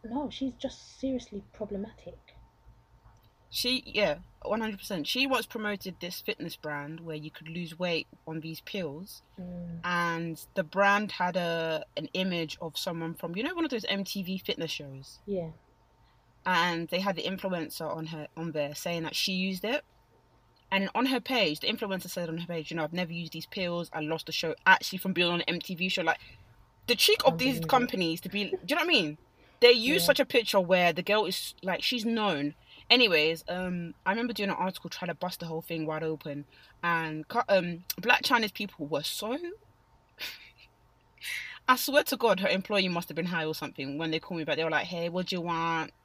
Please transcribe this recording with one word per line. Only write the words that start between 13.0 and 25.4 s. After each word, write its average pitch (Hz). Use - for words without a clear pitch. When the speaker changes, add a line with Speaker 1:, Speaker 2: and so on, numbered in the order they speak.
Speaker 2:
from, 170
you 226
know, 349
one 339
of 294
those 220
M 196
T 190
V 185
fitness 165
shows? 135
Speaker 1:
Yeah. 175
Speaker 2:
And 170
they 170
had 196
the -
influencer 180
on 160
her, 156
on 165
there 147
saying 170
that -
she 190
used 185
it. 262
And 196
on 247
her 262
page, 196
the -
influencer 190
said 175
on 160
her 170
page, 165
you 165
know, 160
"I've 156
never 170
used 170
these 160
pills. 175
I 156
lost 156
the 160
show 160
actually 185
from 190
being 175
on 175